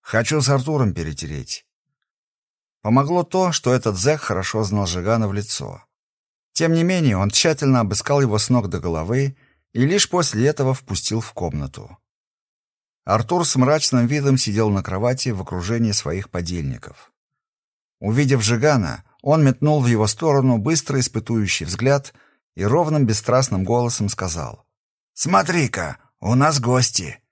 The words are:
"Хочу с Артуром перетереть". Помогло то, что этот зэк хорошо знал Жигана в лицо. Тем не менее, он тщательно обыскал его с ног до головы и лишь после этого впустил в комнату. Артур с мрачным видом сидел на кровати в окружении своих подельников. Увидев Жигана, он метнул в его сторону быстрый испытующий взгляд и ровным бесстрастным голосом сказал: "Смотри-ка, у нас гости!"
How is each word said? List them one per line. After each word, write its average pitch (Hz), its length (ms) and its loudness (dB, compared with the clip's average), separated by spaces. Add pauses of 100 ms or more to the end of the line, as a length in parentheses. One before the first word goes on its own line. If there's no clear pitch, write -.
"Хочу 120 400 -2
с 131 80 2
Артуром 135 440 0
перетереть". 76 760 -8 (1120)
Помогло 139 420 2
то, 185 300 0
что 127 200 0
этот 120 220 0
зэк 143 260 0
хорошо 107 440 -4
знал 98 240 0
Жигана 101 400 0
в 98 40 -6
лицо. 76 520 -6 (680)
Тем 165 220 0
не 165 100 2
менее, 165 320 2
он 101 140 0
тщательно 139 500 2
обыскал 110 400 0
его 107 180 2
с - 120 2
ног 117 180 2
до 85 100 -4
головы 92 580 -4 (360)
и 123 140 0
лишь 190 220 2
после 139 380 0
этого 135 280 0
впустил 107 460 -4
в - 120 -10
комнату. 69 640 -8 (1080)
Артур 113 420 0
с - 100 0
мрачным 131 500 4
видом 139 300 2
сидел 110 340 2
на 98 120 0
кровати 120 480 -2
в 95 100 -4
окружении 104 520 -2
своих 92 380 -4
подельников. 82 840 -8 (840)
Увидев 127 440 2
Жигана, 113 600 0 (180)
он 151 220 4
метнул 147 360 2
в 120 60 2
его 110 200 4
сторону 131 520 2
быстрый 143 420 0
испытующий 110 640 -2
взгляд 127 500 -2 (400)
и 90 100 -4
ровным 151 420 2
бесстрастным 110 580 0
голосом 117 440 0
сказал: 80 580 -8 (480)
"Смотри-ка, 135 840 0 (220)
у 113 140 0
нас 143 260 2
гости!" 120 600 0 (120)